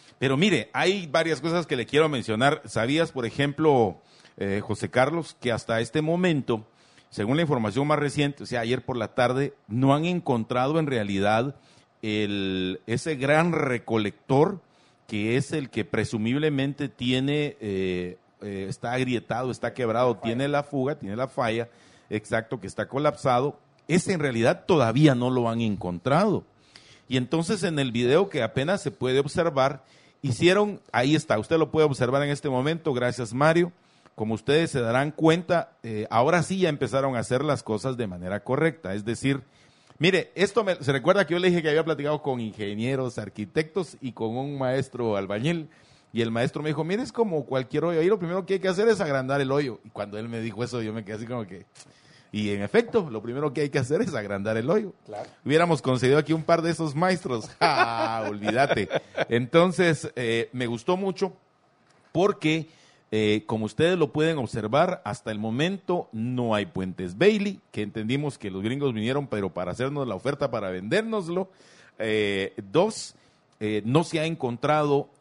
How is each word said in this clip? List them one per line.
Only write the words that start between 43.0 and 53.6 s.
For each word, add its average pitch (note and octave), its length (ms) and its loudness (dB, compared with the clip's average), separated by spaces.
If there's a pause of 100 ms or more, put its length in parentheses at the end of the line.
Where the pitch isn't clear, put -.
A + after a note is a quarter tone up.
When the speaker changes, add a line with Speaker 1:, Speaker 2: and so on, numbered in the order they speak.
Speaker 1:
arquitectos D3+ 840 -4
y C3 120 -8
con A2+ 240 -4
un C#3 220 -6
maestro B2 580 -2
albañil, A#2 520 -2 (440)
y A2+ 100 -2
el A2+ 100 0
maestro A#2+ 300 -2
me D3+ 80 -2
dijo, D3+ 140 -2
"Mire, G3 180 -2
es - 100 -8
como F3+ 340 -2
cualquier C3+ 380 -2
hoyo, E3+ 160 0
ahí E3+ 80 4
lo G#3 100 2
primero F3+ 260 -4
que F#3+ 100 -2
hay F#3+ 60 -2
que F#3 80 0
hacer F#3+ 200 2
es G#3+ 120 4
agrandar C#3 400 0
el C3+ 120 0
hoyo", C3+ 320 0
y A2 60 -20
cuando G#2 280 -8
él A2+ 100 -8
me A#2 120 -6
dijo A2+ 240 -4
eso A#2+ 180 -6
yo A2 100 -4
me A2 120 -8
quedé G2+ 120 -10
así A2+ 100 -10
como G#2+ 200 -6
que, F2+ 180 -16 (680)
y G#2+ 180 -2
en G2+ 120 -2
efecto, G#3+ 480 0
lo A2 120 -8
primero C3+ 300 -4
que D3+ 100 -4